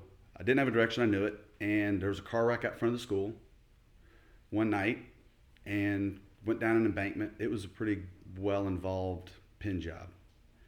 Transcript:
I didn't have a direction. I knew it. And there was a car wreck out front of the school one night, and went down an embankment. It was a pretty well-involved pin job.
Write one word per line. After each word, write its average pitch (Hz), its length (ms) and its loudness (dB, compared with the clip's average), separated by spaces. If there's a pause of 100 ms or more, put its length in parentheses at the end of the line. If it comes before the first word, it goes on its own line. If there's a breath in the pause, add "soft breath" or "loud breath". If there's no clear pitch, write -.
(360)
I - 80 -14
didn't 127 160 4
have 135 80 4
a 123 40 2
direction. 117 320 4
I - 20 6
knew 101 200 4
it. 104 140 -2 (220)
And 104 400 2
there 98 80 0
was 92 100 -4
a - 40 -12
car 113 220 0
wreck 117 200 2
out - 120 -4
front 117 160 2
of 120 60 -2
the - 20 -10
school 98 300 -2 (1160)
one 107 200 2
night, 104 300 2 (680)
and 101 540 0 (260)
went 113 140 0
down 113 160 2
an 113 100 4
embankment. 101 540 -2
It 107 100 -2
was 107 140 -4
a 95 60 -12
pretty 104 320 -2 (360)
well-involved 92 920 -2 (280)
pin 98 200 -4
job. 80 300 -10 (580 soft breath)